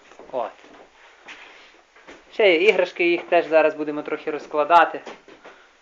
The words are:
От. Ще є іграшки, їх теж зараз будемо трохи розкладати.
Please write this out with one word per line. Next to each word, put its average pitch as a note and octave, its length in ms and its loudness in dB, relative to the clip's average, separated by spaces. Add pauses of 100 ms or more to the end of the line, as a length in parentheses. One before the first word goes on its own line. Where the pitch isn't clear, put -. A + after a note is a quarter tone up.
(320)
От. A#2 200 -8 (1800)
Ще G#3 180 4
є D#3+ 180 2
іграшки, F3+ 400 0
їх E3+ 140 -2
теж E3+ 220 0
зараз D#3 300 2
будемо D3 260 -8
трохи D3+ 300 -8
розкладати. D3+ 680 0 (800)